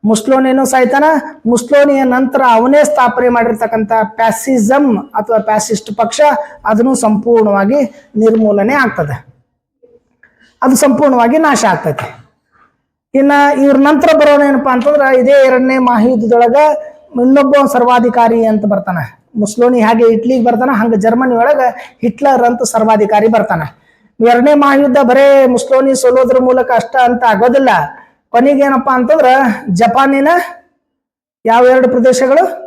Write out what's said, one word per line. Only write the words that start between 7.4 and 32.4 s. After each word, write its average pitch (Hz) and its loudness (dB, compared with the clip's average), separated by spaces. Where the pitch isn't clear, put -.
ನಿರ್ಮೂಲನೆ 220 0
ಆಗ್ತದೆ. 180 -4
ಅದು 262 0
ಸಂಪೂರ್ಣವಾಗಿ 262 0
ನಾಶ 302 0
ಆಗ್ತೈತೆ. 156 -6
ಇನ್ನ 277 2
ಇವ್ರ 277 2
ನಂತರ 311 2
ಬರೋನ್ 294 2
ಏನಪ್ಪಾ 269 -2
ಅಂತಂದ್ರ 285 0
ಇದೇ 262 2
ಎರಡನೇ 262 2
ಮಹಾಯುದ್ಧದೊಳಗ 240 0
ಇನ್ನೊಬ್ಬ 269 2
ಸರ್ವಾಧಿಕಾರಿ 240 0
ಅಂತ 214 -2
ಬರ್ತಾನ. 190 -4
ಮುಸ್ಲೋನಿ 240 0
ಹೇಗೆ 226 2
ಇಟ್ಲಿಗೆ 240 -2
ಬರ್ತಾನ 240 0
ಹಂಗ 226 -2
ಜರ್ಮನಿ 233 0
ಒಳಗ 262 0
ಹಿಟ್ಲರ್ 254 0
ಅಂತ 240 -2
ಸರ್ವಾಧಿಕಾರಿ 220 0
ಬರ್ತಾನ. 202 -2
ಎರಡನೇ 240 2
ಮಹಾಯುದ್ಧ 277 2
ಬರೇ 269 4
ಮುಸ್ಲೋನಿ 262 0
ಸೋಲೋದ್ರ 254 0
ಮೂಲಕ 254 0
ಅಷ್ಟ 226 -4
ಅಂತ 247 0
ಆಗೋದಿಲ್ಲ. 240 2
ಕೊನೆಗೆ 269 2
ಏನಪ್ಪಾ 269 -2
ಅಂತಂದ್ರ 277 0
ಜಪಾನಿನ 269 0
ಯಾವ 233 2
ಎರಡು 254 2
ಪ್ರದೇಶಗಳು? 262 0